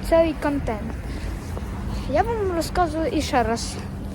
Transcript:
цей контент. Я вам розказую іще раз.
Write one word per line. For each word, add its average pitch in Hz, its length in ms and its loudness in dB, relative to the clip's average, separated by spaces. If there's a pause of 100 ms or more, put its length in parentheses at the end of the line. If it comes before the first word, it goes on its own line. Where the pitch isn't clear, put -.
цей 330 340 6
контент. 226 480 0 (1200)
Я 311 100 4
вам 427 340 2
розказую 320 520 0
іще 285 360 2
раз. 226 320 -2 (400)